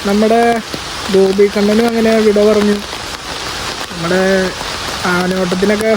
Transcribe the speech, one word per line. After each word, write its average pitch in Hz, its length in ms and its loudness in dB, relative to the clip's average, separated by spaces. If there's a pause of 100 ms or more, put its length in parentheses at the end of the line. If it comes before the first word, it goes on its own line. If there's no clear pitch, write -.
നമ്മുടെ 220 320 2 (760)
ഗോപി 196 400 4
കണ്ണനും 214 360 2
അങ്ങനെ 226 220 2 (140)
വിട 208 100 4 (120)
പറഞ്ഞു. 208 280 2 (1160)
നമ്മുടെ 180 300 0 (920)
ആനയോട്ടത്തിനൊക്കെ 185 800 0